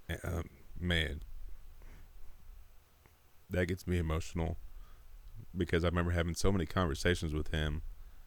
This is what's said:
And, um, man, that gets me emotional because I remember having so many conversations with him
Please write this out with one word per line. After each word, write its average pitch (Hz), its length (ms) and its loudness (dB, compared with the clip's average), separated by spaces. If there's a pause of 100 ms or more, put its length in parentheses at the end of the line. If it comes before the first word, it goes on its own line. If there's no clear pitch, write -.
And, 85 160 -4
um, 85 260 -2 (300)
man, 82 420 2 (2250)
that 90 180 4
gets 90 200 -2
me 90 100 4
emotional 80 600 0 (1000)
because 85 280 4
I 87 40 4
remember 85 240 4
having 85 240 2
so - 160 6
many 92 140 4
conversations 85 680 2
with 78 160 0
him 78 320 0 (440)